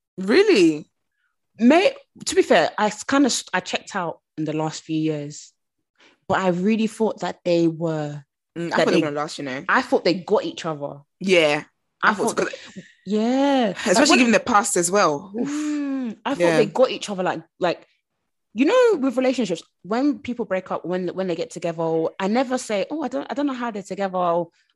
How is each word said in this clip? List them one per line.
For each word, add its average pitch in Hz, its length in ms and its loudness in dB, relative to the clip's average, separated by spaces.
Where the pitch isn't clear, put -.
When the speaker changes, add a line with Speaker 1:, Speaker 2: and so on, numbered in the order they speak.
Speaker 1:
Really? 190 720 4
Speaker 2:
May-, 320 360 6
to - 80 -4
be 370 80 4
fair, 170 360 4
I 214 80 2
s-, - 180 -6
kinda 277 220 2
s-, - 260 -2
I 185 80 0
checked - 360 -8
out 170 240 -6
in 156 60 -4
the 151 80 -4
last 156 300 -4
few 156 160 -4
years, 147 540 -6
but 151 120 2
I 190 80 0
really 208 380 2
thought - 340 -2
that 180 240 -6
they 170 240 4
were, 151 560 -6
Speaker 1:
Mm, 170 80 -6
I - 40 -6
Speaker 2:
that - 80 -2
Speaker 1:
thought 165 80 4
they 233 60 2
Speaker 2:
they, - 40 4
Speaker 1:
were 160 120 2
gonna 147 80 -6
last, 147 220 -6
you 143 60 -8
know. 135 240 -8
Speaker 2:
I 220 140 2
thought - 220 0
they 170 100 2
got 190 300 -2
each - 220 -10
other. 143 340 -8
Speaker 1:
Yeah. 156 440 2
Speaker 2:
I 196 80 4
Speaker 1:
I 208 40 4
thought 214 220 -2
Speaker 2:
thought, - 20 -10
Speaker 1:
so, 202 80 0
'cause - 380 -14
Speaker 2:
yeah. 247 720 0
Speaker 1:
especially - 240 0
Speaker 2:
Like, 294 100 6
when 277 80 6
Speaker 1:
given 240 140 4
the 196 80 4
past 208 360 0
as 175 140 0
well. 190 480 0
Oof. 269 100 -4
Speaker 2:
Mm, 285 760 -6
I 269 100 -4
thought 175 60 -4
Speaker 1:
Yeah. 170 160 4
Speaker 2:
they 240 100 4
got 240 240 2
each 196 200 -8
other, 185 120 -4
like, 160 200 -2
like, 175 260 -4
you 233 100 2
know, 453 340 4
with 247 180 -2
relationships, 254 460 0
when 240 360 0
people 233 280 -6
break 185 260 -4
up, - 120 -6
when, 180 240 -4
when 190 200 -4
they 170 80 -2
get 165 140 -6
together, 165 560 -2
I - 80 -2
never 247 320 0
say, 202 320 -4
"Oh, 302 140 -6
I - 40 -4
don't, 277 220 -6
I 240 40 -6
don't 294 120 -2
know 269 60 -2
how 240 180 -6
they're 202 140 -8
together." 180 600 -2